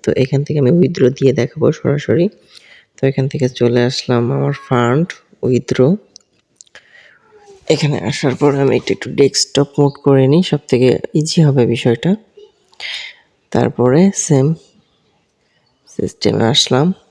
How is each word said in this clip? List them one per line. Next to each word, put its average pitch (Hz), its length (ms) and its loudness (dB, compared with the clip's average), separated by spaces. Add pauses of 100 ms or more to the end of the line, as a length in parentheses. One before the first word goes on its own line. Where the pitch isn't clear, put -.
তো - 140 -4
এখান 135 280 0
থেকে 147 160 -4
আমি 127 120 2
উইথড্র 175 380 2
দিয়ে 135 240 0
দেখাবো 131 380 -2
সরাসরি। 147 540 -2 (680)
তো - 140 -10
এখান 135 200 -2
থেকে 131 220 -4
চলে 123 340 0
আসলাম 123 380 -2 (100)
আমার 139 220 -2
ফান্ড 127 540 0 (360)
উইথড্র। 127 360 -2 (1900)
এখানে 147 320 0
আসার 127 360 -4
পর 143 240 0
আমি 135 160 2
এটা - 180 -4
একটু - 160 -8
ডেস্কটপ - 580 0 (100)
মোড 143 160 2 (100)
করে 135 240 4
নিই, 151 160 2
সব 147 240 -2
থেকে 127 200 2 (260)
ইজি 160 280 -2
হবে 143 240 4
বিষয়টা। 120 460 -2 (1400)
তারপরে 123 480 2 (160)
সেম 139 320 0 (1400)
সিস্টেমে 107 560 -2
আসলাম। 131 420 0 (240)